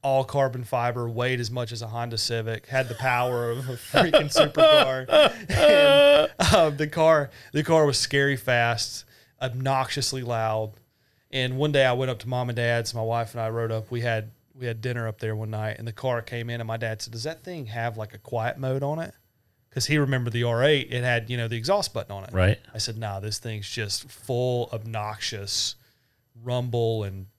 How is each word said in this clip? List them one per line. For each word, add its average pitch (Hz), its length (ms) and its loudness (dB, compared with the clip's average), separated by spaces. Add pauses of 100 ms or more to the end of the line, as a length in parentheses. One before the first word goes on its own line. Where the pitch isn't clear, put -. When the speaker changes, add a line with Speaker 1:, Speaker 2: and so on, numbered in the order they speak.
Speaker 1:
All 135 200 2
carbon 127 400 -2
fiber, 120 460 -2
weighed 123 300 -2
as 113 120 -6
much 120 200 -6
as 113 100 -10
a 113 60 -10
Honda 117 300 -6
Civic, 113 500 -4
had 131 200 0
the 117 80 -6
power 123 560 0
of 127 180 -6
a 127 40 -8
freaking 156 600 4
supercar. 302 760 4
<laughs> - 400 4
And, 285 1040 6
um, 156 240 4
the 151 100 -2
car, 156 420 4 (220)
the 147 120 0
car 160 220 6
was 139 140 2
scary 139 380 0
fast, 117 680 0 (360)
obnoxiously 131 840 -2
loud. 110 500 -2 (580)
And 127 260 -2
one 147 140 0
day 139 140 6
I 127 80 2
went 127 180 -2
up 120 80 -8
to - 100 -12
Mom 123 200 -2
and 120 60 -6
Dad's. 117 380 -2
My 117 80 -6
wife 113 320 -4
and 120 80 -8
I 113 80 -4
rode 113 220 -4
up. 110 200 -6
We 120 100 -4
had, 110 300 -4 (220)
we 127 120 -12
had 113 160 -6
dinner 120 260 -4
up 110 120 -8
there 110 160 -4
one 110 160 -8
night, 107 260 -6
and 113 100 -10
the 113 60 -10
car 120 280 -4
came 117 280 -8
in, 120 120 -6
and 110 60 -8
my 113 100 -6
dad 110 240 -6
said, 113 100 -12
"Does 113 120 -10
that 160 200 -10
thing 170 240 -12
have, 113 300 -6
like, 107 160 -10
a - 40 -20
quiet 117 400 -6
mode 135 240 -4
on 147 180 -4
it?" 165 140 -10 (580)
'Cause - 140 -2
he 151 120 2
remembered 131 360 0
the 120 120 0
R 120 180 2
eight. 143 280 2
It 123 120 -2
had, 120 260 0
you 123 80 -4
know, 117 100 -4
the 117 100 -4
exhaust 175 360 0
button - 180 -6
on 98 120 -10
it. - 100 -14
Speaker 2:
Right. 92 240 4 (160)
Speaker 1:
I - 60 -12
said, 110 180 -6
"Nah, 104 220 -6
this 107 200 -8
thing's 107 300 -8
just 107 400 -6
full 123 640 -2
obnoxious 107 1000 -6 (680)
rumble 117 600 -2
and 95 240 -10 (120)